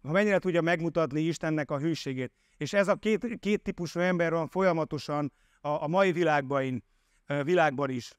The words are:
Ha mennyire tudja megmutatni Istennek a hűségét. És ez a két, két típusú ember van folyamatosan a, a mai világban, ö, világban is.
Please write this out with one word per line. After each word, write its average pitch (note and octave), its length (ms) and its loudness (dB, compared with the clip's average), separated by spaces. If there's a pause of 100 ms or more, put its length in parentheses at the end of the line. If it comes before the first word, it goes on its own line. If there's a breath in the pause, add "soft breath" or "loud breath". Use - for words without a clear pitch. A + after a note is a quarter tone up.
Ha D3+ 100 -8
mennyire G3 280 4
tudja E3+ 220 2
megmutatni D#3+ 600 0
Istennek D#3 500 -2
a C#3+ 80 -2
hűségét. C3+ 540 -4 (240)
És D3 160 -6
ez G3+ 140 4
a G3 80 2
két, G#3+ 440 -2
két G3+ 220 0
típusú F3 380 -6
ember F3 320 2
van E3 160 -2
folyamatosan D#3 840 0 (300)
a, D3 80 -6
a D3 180 -2
mai F#3 240 4
világban, C#3 720 0 (420)
ö, C#3+ 180 -2
világban D3 460 2
is. B2 300 -6